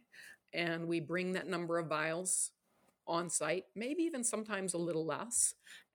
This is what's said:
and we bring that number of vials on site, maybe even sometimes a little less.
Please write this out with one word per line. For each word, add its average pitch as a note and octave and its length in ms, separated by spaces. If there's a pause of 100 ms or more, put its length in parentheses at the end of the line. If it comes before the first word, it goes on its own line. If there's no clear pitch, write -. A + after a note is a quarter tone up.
(520)
and E3 360
we E3+ 120
bring F3+ 340
that F3 140
number E3+ 300
of E3 100
vials D#3+ 640 (520)
on E3+ 240
site, D#3+ 360 (100)
maybe C4+ 260
even E4 220
sometimes G#3+ 500
a E3+ 60
little E3 260
less. D#3+ 480 (420)